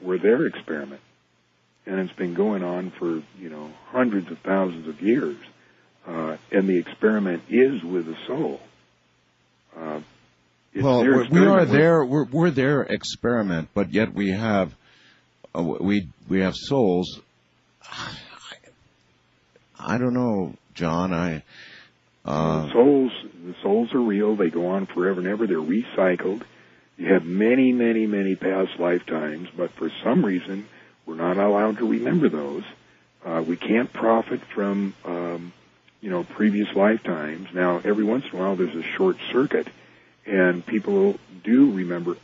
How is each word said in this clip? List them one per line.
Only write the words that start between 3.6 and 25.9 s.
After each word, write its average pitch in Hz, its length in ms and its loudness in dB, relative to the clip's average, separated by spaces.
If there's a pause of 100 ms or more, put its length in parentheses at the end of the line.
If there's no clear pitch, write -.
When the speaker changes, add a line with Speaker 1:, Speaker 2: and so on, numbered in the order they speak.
Speaker 1:
hundreds 104 440 -2
of 82 80 -12
thousands 92 480 -2
of 78 160 -12
years. 101 340 0 (720)
Uh, 80 300 -8 (160)
and 98 160 2
the 92 100 4
experiment 95 680 0
is 127 340 4
with 85 240 -4
the 80 100 -10 (120)
soul. 117 320 -4 (1160)
Uh, 78 240 -10 (720)
it's 101 120 -4
Speaker 2:
Well, 127 160 4
Speaker 1:
their 127 160 4
Speaker 2:
we're, 120 140 2
we 180 160 8
are - 160 6
Speaker 1:
experiment. - 100 2
Speaker 2:
their, 160 320 6
we're, 135 220 0
we're 165 240 2
their 135 320 2
experiment, 104 920 -2
but 95 180 -2
yet 98 220 2
we 101 160 0
have 101 420 0 (840)
uh, - 80 -4
w-, 78 200 -2
we, 98 260 0 (200)
we 95 120 2
have 92 160 2
souls. 92 640 0 (640)
<sighs> - 80 -20 (1900)
I 107 200 -4
don't 123 160 0
know, 110 400 -2 (200)
John. 87 380 0
I, 82 300 -2 (840)
uh, 78 420 0
Speaker 1:
The - 60 -8
souls, 131 400 4 (320)
the 87 180 -12
souls 226 320 0
are 135 60 2
real. 107 360 2
They 92 140 2
go 85 180 -2
on 95 180 -2
forever 92 340 -2
and 92 80 -2
ever. 104 180 -2
They're 92 120 0
recycled. 92 840 0 (560)